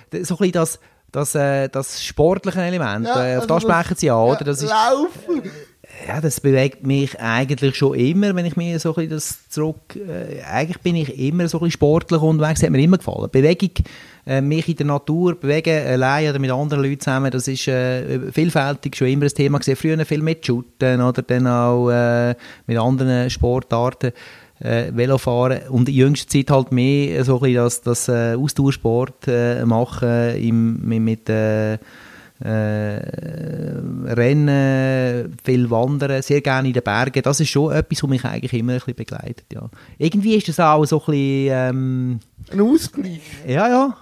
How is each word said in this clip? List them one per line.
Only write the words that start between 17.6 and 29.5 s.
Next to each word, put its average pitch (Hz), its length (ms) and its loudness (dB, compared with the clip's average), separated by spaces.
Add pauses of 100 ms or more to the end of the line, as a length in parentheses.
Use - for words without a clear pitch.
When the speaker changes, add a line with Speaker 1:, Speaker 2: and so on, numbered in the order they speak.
Speaker 1:
äh, 127 640 -2
vielfältig 147 640 -2
schon 131 140 0
immer 139 160 2
ein 143 60 2
Thema 143 280 0
gewesen. 135 180 0
Früher 156 280 0
viel 151 180 -2
mit 160 220 -2
Shooten 123 560 0
oder 123 220 2
dann 127 240 0
auch, 123 420 2
äh, 120 460 2 (320)
mit 117 100 -2
anderen 127 540 2
Sportarten, 123 800 -2 (480)
äh, 120 340 -2
Velofahren 127 760 0
und 131 180 2
in 139 60 -2
jüngster 135 340 4
Zeit 139 220 0
halt 135 220 4
mehr 131 520 2
so 131 120 2
ein 120 40 0
bisschen 127 240 2
das, 120 160 -2
das, - 280 -2
äh, 117 300 0
Ausdauersport, 135 920 0
äh, 120 360 0